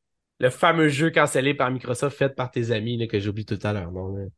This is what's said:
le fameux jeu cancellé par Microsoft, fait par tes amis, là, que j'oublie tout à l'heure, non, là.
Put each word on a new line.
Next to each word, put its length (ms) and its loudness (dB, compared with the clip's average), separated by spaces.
le 100 2
fameux 400 4
jeu 220 2
cancellé 420 4
par 160 0
Microsoft, 480 -4
fait 120 2
par 200 -6
tes 220 -2
amis, 260 -2
là, 100 -2
que 120 0
j'oublie 260 -4
tout 180 -4
à 80 0
l'heure, 200 -6
non, 240 -8
là. 100 -8